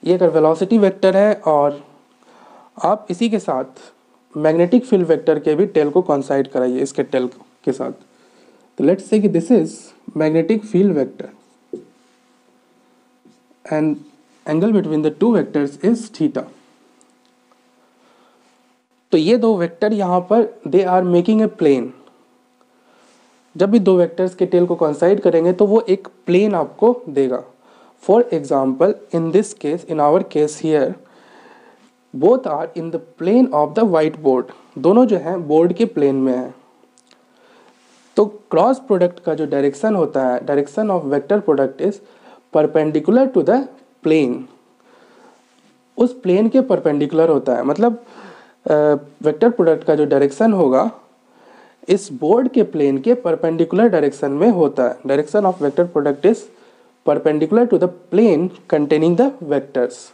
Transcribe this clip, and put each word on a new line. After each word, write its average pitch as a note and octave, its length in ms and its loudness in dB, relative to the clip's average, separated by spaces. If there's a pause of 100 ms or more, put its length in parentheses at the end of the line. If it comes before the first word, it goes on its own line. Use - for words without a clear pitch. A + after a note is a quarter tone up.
ये E3+ 100 0
अगर F3+ 160 2
वेलोसिटी E3 480 2
वेक्टर F#3+ 380 2
है G#3 180 2
और D3 500 0 (1000)
आप G#3 260 -2
इसी G#3+ 200 -2
के G#3+ 80 -4
साथ C3 260 -6 (720)
मैग्नेटिक E3+ 480 2
फील्ड F#3 220 2
वेक्टर D#3 320 0
के D3+ 160 0
भी F#3 120 2
टेल D3 240 0
को F3+ 200 0
coincide C#3 380 -2
कराइए B2+ 320 -2
इसके C#3 220 -4
टेल B2+ 240 -4 (380)
के C3+ 80 -2
साथ। B2+ 200 -8 (880)
तो C3 60 -2
let's F#3 260 0
say G#3+ 120 2
कि G#3 60 2
this E3 220 -2
is E3 180 2 (480)
magnetic D#3+ 440 0
field F#3 340 0
vector - 320 -6 (2500)
and D3+ 240 -2 (540)
angle F#3+ 320 0
between D#3 280 -2
the D3+ 120 -4
two G#3+ 200 2
vectors C#3+ 420 -6
is A#3 320 -2
theta। C#3 260 -4 (2750)
तो F3 80 2
ये F#3 180 2
दो A3 200 0
वेक्टर E3+ 360 -2
यहाँ F#3 280 0
पर G#3+ 480 -2
they F#3 180 2
are F3+ 260 0
making G#3+ 340 2
a - 20 -2
plane। C#3 400 0 (1700)
जब G3 140 0
भी A#3 80 4
दो F#3+ 180 4
वेक्टर्स F3+ 380 0
के F#3 120 -2
टेल F3+ 200 2
को E3+ 160 -4
coincide E3+ 380 2
करेंगे E3 320 2
तो G#3 140 2
वो G#3+ 140 2
एक G3 280 -4 (180)
प्लेन G3 280 2
आपको G#3+ 540 0
देगा। C3+ 360 -2 (680)
For A#3 140 4
example, C#3+ 680 -2 (220)
in E3 180 -4
this G3+ 260 -2
case, D#3+ 260 -6
in D#3+ 120 -8
our D3 280 2 (120)
case D3+ 260 -4
here, D3 300 -2 (1200)
both A3+ 300 2
are D#3+ 220 -6 (100)
in E3 120 -10
the D#3+ 100 -8 (220)
plane A#3+ 320 2
of D3+ 200 0
the A3 160 0
whiteboard। D#3 520 0 (360)
दोनों G3+ 280 4
जो G#3 100 0
हैं E3 320 -6
board E3 240 2
के A3+ 120 0
plane C#3+ 300 0
में C3 220 0
हैं। B2+ 180 -8 (1600)
तो G#3 100 2
क्रॉस A#3+ 520 0
product F3 420 -2
का D#3+ 140 -4
जो D3+ 120 -4
direction C#3+ 480 -2
होता C#3+ 340 -2
है, B2+ 120 -2
direction C#3+ 500 -4
of F3 140 -2
vector C#3+ 380 -2
product C#3 380 -2
is F#3+ 140 -2 (600)
perpendicular D#3 800 0
to D#3+ 80 2
the A#3 160 2 (460)
plane। C3 360 0 (1600)
उस A#3+ 220 0
plane F#3+ 280 2
के C4 120 2
perpendicular D#3+ 680 0
होता C3 280 0
है, B2 60 -4
मतलब, G3+ 420 -2 (640)
अ, D#3 40 4 (480)
vector D3+ 280 2
product E3 340 0
का D#3 100 2
जो D3 100 2
direction F3+ 480 0
होगा E3+ 380 0 (960)
इस F#3 240 -2
board F#3+ 360 0
के D3+ 140 0
plane C#3 360 -2
के A3+ 160 0
perpendicular E3+ 720 0
डायरेक्शन D3 420 -2
में D#3+ 200 2
होता C#3+ 380 0
है। - 120 -8
Direction D3+ 420 -2
of F#3 120 0
vector D3+ 380 -2
product C#3+ 300 -2
is A3 160 2 (720)
perpendicular D#3 600 0
to F3+ 100 2
the F3+ 100 0 (260)
plane F#3 340 2 (260)
containing D#3 460 2
the C4+ 100 4 (120)
vectors। C#3+ 520 -4 (200)